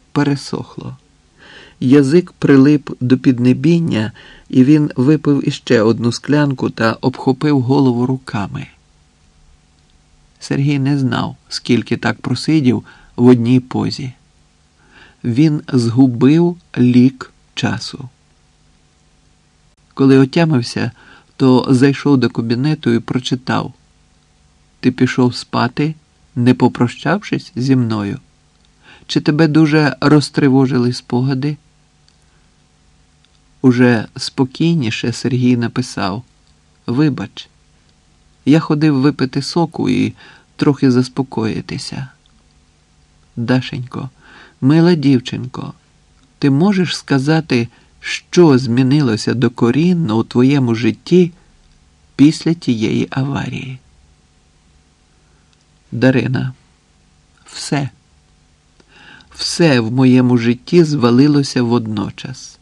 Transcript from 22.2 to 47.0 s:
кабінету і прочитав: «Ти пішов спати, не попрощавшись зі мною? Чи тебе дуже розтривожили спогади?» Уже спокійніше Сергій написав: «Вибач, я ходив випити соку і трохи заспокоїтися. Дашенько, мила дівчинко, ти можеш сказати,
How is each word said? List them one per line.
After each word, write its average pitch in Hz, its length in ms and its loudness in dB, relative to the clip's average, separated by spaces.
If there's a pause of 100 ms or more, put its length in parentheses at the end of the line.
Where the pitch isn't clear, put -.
кабінету 120 640 -2
і 117 60 0
прочитав: 123 720 -6 (1080)
«Ти 127 120 0
пішов 123 440 0
спати, 147 600 -4 (400)
не 123 180 2
попрощавшись 131 1040 -2
зі 135 200 0
мною? 107 440 -2 (880)
Чи - 140 -2
тебе 156 260 2
дуже 151 540 2
розтривожили 135 920 2
спогади?» 131 640 -4 (2000)
Уже 123 460 2 (100)
спокійніше 135 960 -4
Сергій 123 440 0
написав: 117 640 -6 (640)
«Вибач, 120 640 -4 (960)
я 147 140 4
ходив 151 420 0
випити 135 400 -2
соку 160 480 -4
і 104 240 -2 (420)
трохи 143 360 2
заспокоїтися. 127 1160 -4 (1300)
Дашенько, 123 760 -4 (520)
мила 165 340 4
дівчинко, 127 800 -2 (640)
ти 143 100 2
можеш 175 480 0
сказати, 139 720 -2 (320)